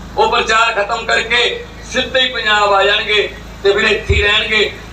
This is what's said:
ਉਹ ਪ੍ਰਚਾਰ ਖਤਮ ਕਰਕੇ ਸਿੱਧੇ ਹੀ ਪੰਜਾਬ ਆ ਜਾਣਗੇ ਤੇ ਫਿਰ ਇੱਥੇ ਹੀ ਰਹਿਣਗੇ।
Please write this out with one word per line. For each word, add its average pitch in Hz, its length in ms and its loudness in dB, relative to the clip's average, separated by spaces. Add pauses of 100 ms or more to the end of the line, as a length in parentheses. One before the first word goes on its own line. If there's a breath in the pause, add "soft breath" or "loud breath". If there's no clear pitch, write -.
(160)
ਉਹ 226 140 4
ਪ੍ਰਚਾਰ 226 440 2
ਖਤਮ 214 320 -2
ਕਰਕੇ 226 580 0 (280)
ਸਿੱਧੇ 254 280 0
ਹੀ 262 80 2
ਪੰਜਾਬ 214 440 2
ਆ 196 120 4
ਜਾਣਗੇ 208 440 0 (340)
ਤੇ 196 100 4
ਫਿਰ 214 120 2
ਇੱਥੇ - 300 0
ਹੀ 202 80 2
ਰਹਿਣਗੇ। 214 480 2 (220)